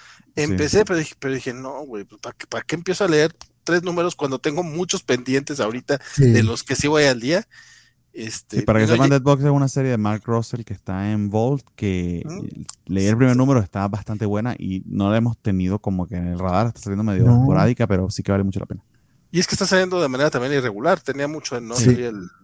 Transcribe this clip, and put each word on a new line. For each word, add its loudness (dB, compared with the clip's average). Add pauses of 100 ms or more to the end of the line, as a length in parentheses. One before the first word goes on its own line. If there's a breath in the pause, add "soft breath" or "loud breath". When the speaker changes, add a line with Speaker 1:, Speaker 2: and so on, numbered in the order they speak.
(360 loud breath)
Speaker 1:
Sí. -2
Speaker 2:
Empecé, 2
pero 0
dije, -6
pero -4
dije, -6
"No, -12
güey, -12
pues, -20
¿para -12
qué, -16
para -8
qué -6
empiezo -2
a 0
leer 2 (280)
tres 0
números -2
cuando -4
tengo -4
muchos -6
pendientes -2
ahorita -2 (140 loud breath)
Speaker 3:
Sí. 6
Speaker 2:
de 6
los 0
que -2
sí 0
voy 4
al 2
día?". -2 (640 loud breath)
Este, -6
Speaker 1:
Y 0
para 4
que 4
Speaker 2:
y 2
no 4
Speaker 1:
sepan, 4
Speaker 2:
lle- 4
Speaker 1:
Deadbox 2
es 4
una 2
serie -2
de 0
Mark -2
Russell -4
que -12
está -6
en -2
Vault, 0 (100)
que -4
Speaker 2:
Ujú. -10 (380)
Speaker 1:
leí 0
el 4
primer 4
número, 4
está -2
bastante -6
buena -2
y -6
no 0
la 2
hemos 0
tenido -2
como -4
que -8
en -4
el -4
radar, 0
está -8
saliendo -4
medio 2
Speaker 3:
No. 8
Speaker 1:
esporádica, 2
pero 0
sí -6
que -2
vale 2
mucho -2
la -8
pena. -12 (480)
Speaker 2:
Y -2
es 0
que -2
está 2
saliendo 2
de 2
manera 0
también -2
irregular, 0
tenía -4
mucho -8
de -6
no -8
Speaker 1:
Sí. 2
Speaker 2:
salir 4
el -8 (160)